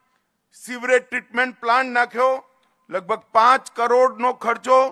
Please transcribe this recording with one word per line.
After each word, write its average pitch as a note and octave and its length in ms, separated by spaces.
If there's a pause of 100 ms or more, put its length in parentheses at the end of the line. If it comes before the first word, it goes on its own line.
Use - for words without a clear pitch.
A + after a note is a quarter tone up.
(640)
સીવરેજ B3 400
ટ્રીટમેન્ટ B3 580
પ્લાન્ટ B3 320
નાખ્યો, B3 400 (580)
લગભગ F#3+ 320 (100)
પાંચ B3+ 320 (100)
કરોડનો A#3+ 600
ખર્ચો. A#3+ 440 (140)